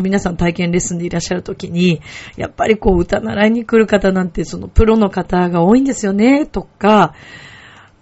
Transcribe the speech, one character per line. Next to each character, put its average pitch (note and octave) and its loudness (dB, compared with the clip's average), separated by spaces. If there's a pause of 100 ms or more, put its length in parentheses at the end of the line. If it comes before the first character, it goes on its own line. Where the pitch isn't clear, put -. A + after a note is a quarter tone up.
皆 F#3+ 0
さ F#3+ -4
ん E3+ -8
体 E3+ 0
験 F3 -4
レ F3 0
ッ - -2
ス F3 -6
ン F3 -6
で E3+ -6
い F3 -6
ら E3+ -4
っ - -4
し - -6
ゃ F#3 -4
る F3+ -6
時 F#3 -10
に、 E3+ 0 (360)
や - -6
っ - -20
ぱ - -4
り G#3+ 2
こ G3 2
う、 F3 2
歌 F3 -2
習 G#3+ -2
い A3 2
に A#3 -2
来 A3+ 2
る A3 4
方 G3+ 0
な F#3+ 0
ん F3 -6
て F3 -6
そ F3 -12
の F#3+ -12
プ A3+ 2
ロ A3 4
の G#3 2
方 F3+ -2
が E3+ 2
多 G3+ 6
い C4+ 4
ん - 0
で C4+ -2
す G#3+ -6
よ G3 -2
ね、 C4+ 2
と F#3+ -8
か、 G3 2 (880)